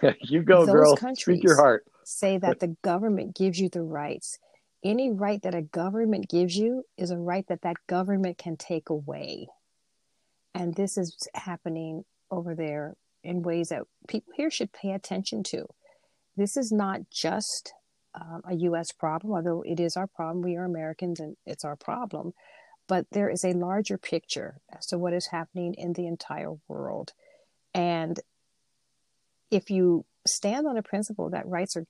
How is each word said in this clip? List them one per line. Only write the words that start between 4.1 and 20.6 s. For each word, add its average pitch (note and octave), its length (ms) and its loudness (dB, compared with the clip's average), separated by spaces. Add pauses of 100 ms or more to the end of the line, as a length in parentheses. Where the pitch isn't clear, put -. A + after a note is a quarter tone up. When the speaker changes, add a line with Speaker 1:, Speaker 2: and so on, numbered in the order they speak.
Speaker 2:
Any A#3+ 260 2
right G3+ 320 0
that F#3 120 -2
a E3+ 80 -2
government G3 640 -2
gives F3 280 2
you A#3+ 280 0 (120)
is F3+ 140 -4
a F3 80 -4
right F3 300 -2
that F3+ 140 -4
that F3 140 -2 (100)
government F#3 520 0
can E3 180 -8
take - 340 -6
away. C#3+ 580 -8 (1080)
And F3 200 -2
this G3 220 -2
is F3 200 -4 (180)
happening E3 720 -8 (260)
over F3 240 -6
there D3+ 400 -6 (300)
in F3 180 -4
ways E3+ 280 -2
that C#3 120 -6 (240)
people - 300 -6
here D4+ 140 0
should A3+ 220 -4
pay G3 200 -6
attention G3 520 -6
to. - 220 -6 (720)
This G3+ 200 0
is B3+ 140 0
not G3 300 0 (100)
just, - 640 -4 (420)
um, E3 300 -14
a F3+ 120 -4
U E3+ 200 2
S E3 160 -4
problem, E3 400 -4
although E3+ 300 -2
it E3+ 180 -4
is E3+ 160 0
our F#3 100 -4
problem. E3+ 360 -6
We F3 140 -2
are F3+ 80 -6